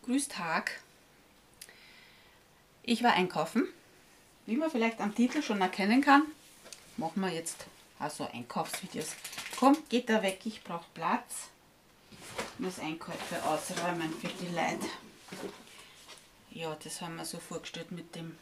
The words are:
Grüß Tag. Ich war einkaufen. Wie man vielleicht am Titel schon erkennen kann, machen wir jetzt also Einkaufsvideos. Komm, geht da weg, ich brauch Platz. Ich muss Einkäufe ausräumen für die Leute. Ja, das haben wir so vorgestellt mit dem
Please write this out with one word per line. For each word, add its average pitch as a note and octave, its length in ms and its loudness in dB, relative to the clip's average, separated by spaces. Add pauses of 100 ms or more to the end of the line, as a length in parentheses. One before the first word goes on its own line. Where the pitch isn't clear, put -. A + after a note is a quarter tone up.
Grüß C4+ 220 2
Tag. E3+ 500 -2 (2000)
Ich A#3 220 2
war A#3 80 8
einkaufen. F3+ 560 4 (760)
Wie G#3+ 100 0
man D#4 160 2
vielleicht A3+ 300 2
am G#3 120 0
Titel B3+ 280 4
schon G#3+ 180 0
erkennen G3 400 4
kann, C#4+ 240 10 (720)
machen E3 260 -4
wir F#3+ 80 0
jetzt E3 360 -6 (340)
also D3 320 -6
Einkaufsvideos. D3+ 760 -6 (500)
Komm, C#4 180 8 (120)
geht A#3 180 2
da A3 160 4
weg, F#3+ 220 0
ich A3 180 -8
brauch E3+ 300 -8
Platz. - 560 -2 (1040)
Ich - 60 -18
muss F#3 200 -2
Einkäufe D#3+ 640 -6
ausräumen E3+ 760 0
für F3+ 80 -2
die F3 260 -6
Leute. E3 320 0 (1600)
Ja, D#3+ 300 -6
das - 200 -10
haben E3 160 -8
wir D#3+ 80 -8
so F3 140 -8
vorgestellt E3+ 520 -10
mit E3+ 240 -10
dem E3 260 -10